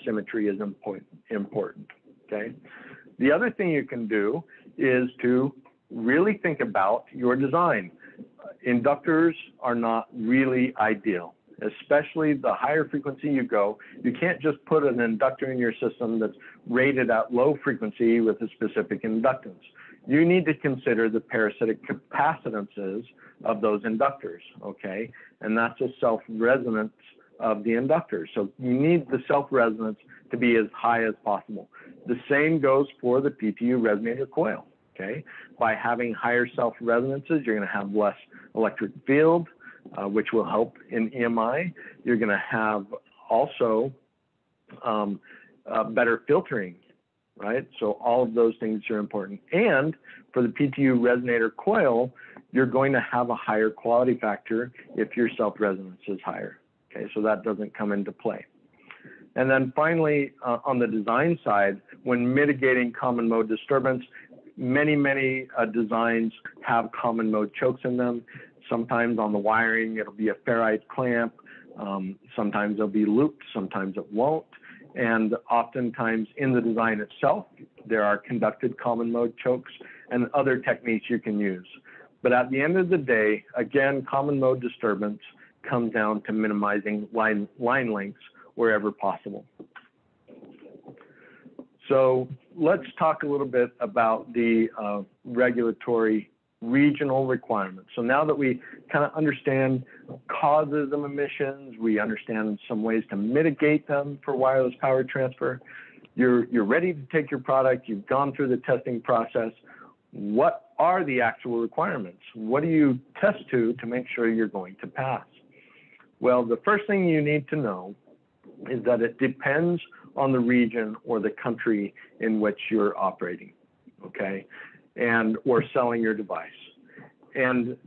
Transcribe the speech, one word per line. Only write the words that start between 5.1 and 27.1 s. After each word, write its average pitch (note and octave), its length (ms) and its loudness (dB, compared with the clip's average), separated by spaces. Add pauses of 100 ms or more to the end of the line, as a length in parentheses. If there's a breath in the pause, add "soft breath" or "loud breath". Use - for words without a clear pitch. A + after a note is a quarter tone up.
to B2+ 320 2 (380)
really D3+ 500 0
think D#3 200 -4
about G#2 520 0
your B2 220 2
design. C3+ 560 0 (760 loud breath)
Inductors D3 640 2 (260)
are A#2+ 160 -2
not A2+ 360 0
really B2+ 680 2
ideal, G2+ 560 -2 (260)
especially D3+ 720 0
the B2+ 180 0
higher C#3+ 380 0
frequency C#3+ 380 -6
you C3+ 160 2
go. G#2 340 0 (260 loud breath)
You B2 160 0
can't E3+ 220 -2
just D3 240 0
put D#3 180 4
an B2 160 2
inductor B2+ 520 0
in B2+ 80 -4
your A#2 140 0
system A2+ 460 -4
that's G#2+ 140 -2 (340 loud breath)
rated B2+ 440 2
at A2+ 200 0
low C#3 320 2
frequency A#2 560 0
with A2 220 2
a A2 140 -6
specific G#2 480 -4
inductance. A2+ 580 -2 (460 loud breath)
You D3+ 180 4
need F3+ 200 4
to D3+ 100 0
consider B2+ 540 0
the A2 100 0
parasitic A2 640 -2
capacitances A2 1200 -4 (400 loud breath)
of G#2+ 160 -2
those G#2+ 220 0
inductors, A2 580 -2 (240)
okay? G2+ 460 -10 (300 loud breath)
And A2 140 -2
that's A#2 260 0
a B2+ 80 -2 (100)
self-resonance A2+ 920 0 (460 soft breath)